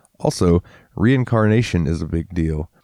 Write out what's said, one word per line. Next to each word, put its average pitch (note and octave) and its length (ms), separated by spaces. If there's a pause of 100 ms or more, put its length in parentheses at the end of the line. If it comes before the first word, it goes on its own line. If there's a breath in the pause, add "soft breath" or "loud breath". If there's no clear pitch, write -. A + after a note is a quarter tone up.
(180 soft breath)
Also, F2 440 (340 loud breath)
reincarnation A2 880
is D#2+ 140
a E2 60
big E2 260
deal, D#2+ 380 (140 soft breath)